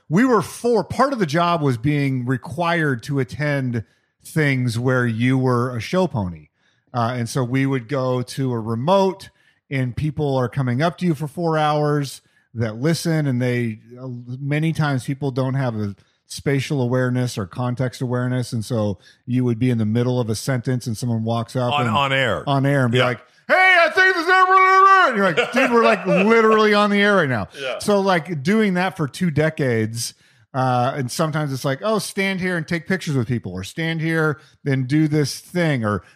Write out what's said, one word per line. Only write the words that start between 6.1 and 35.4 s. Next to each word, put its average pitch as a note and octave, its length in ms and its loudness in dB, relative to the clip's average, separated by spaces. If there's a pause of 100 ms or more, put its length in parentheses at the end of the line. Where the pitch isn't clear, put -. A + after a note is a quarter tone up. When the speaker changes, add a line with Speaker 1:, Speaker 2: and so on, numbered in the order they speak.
Speaker 1:
Uh, A#2+ 220 -2
and A#2 140 -4
so C3+ 140 -2
we C3 220 0
would C3 220 -2
go B2+ 340 -2
to C3 300 -6
a A#2+ 80 -4
remote E3 680 0 (400)
and B2+ 260 -4
people C#3+ 400 -2
are B2 140 0
coming B2+ 320 -2
up E3 160 -2
to F3+ 80 -4
you E3+ 80 2
for D3 140 -6
four D#3+ 300 -2
hours D3+ 640 0 (320)
that A2+ 240 -4
listen. D#3 500 0
And B2 140 0
they, A#2+ 380 -2 (200)
uh, C3 80 -14 (320)
many D3 340 -2
times C#3+ 320 -2
people C#3 260 -4
don't C3 220 -2
have B2+ 220 -2
a G#2 200 -4 (300)
spatial C#3 560 -2
awareness B2 560 0
or G#2 80 -4
context B2 560 -6
awareness. B2 500 -4
And A2+ 140 -6
so G#2 340 -2 (260)
you B2 200 0
would A#2 140 0
be B2+ 100 2
in B2 80 0
the A2 80 0
middle A#2+ 340 0
of A2 100 -2
a A2 60 -2
sentence B2+ 520 -4
and A2 100 -6
someone A#2 260 -2
walks A2+ 320 -4
up B2 180 0
Speaker 2:
On, D3 140 0
Speaker 1:
and A2+ 80 0
Speaker 2:
on C#3 160 2
air. B2 360 0
Speaker 1:
on C#3 180 0
air C#3 180 2
and A#2+ 80 2
be B2 60 2
Speaker 2:
Yeah. B2 80 4
Speaker 1:
like, B2 140 -2 (280)
"Hey, F#4 380 6
I D#4 40 0
think F#4 240 4
this E4 120 -2
is," F4+ 80 4 (760)
and B3 80 0
you're G3+ 100 2
like, F#3 280 0
"Dude, B3+ 180 2
we're, A#3 140 4
like, G3+ 200 2
Speaker 2:
<laughs> - 0 -
Speaker 1:
literally G#3+ 680 4
on G#3 160 4
the G3+ 120 2
air G3+ 140 4
right D#3+ 140 2
now." G#2+ 180 -2 (100)
Speaker 2:
Yeah. C3 220 -6
Speaker 1:
So, G3+ 220 2
like, F3 420 0
doing G#3 300 2
that F#3 240 -2
for D3+ 100 -2
two F3 240 -4
decades, B2 840 -2 (380)
uh, B2+ 440 0
and B2 120 -6
sometimes D#3 440 -2
it's C3 100 -8
like, C3+ 180 -2
"Oh, G#3+ 160 -2
stand G3 440 -4
here F#3 160 -2
and D#3 100 -4
take E3+ 200 -6
pictures E3+ 280 -2
with B2+ 140 0
people," A2 240 -4
or F#2 100 -10
"Stand E3 380 -6
here D#3+ 400 0 (240)
and C3+ 200 0
do D3+ 220 2
this D3 320 0
thing," D3+ 460 -2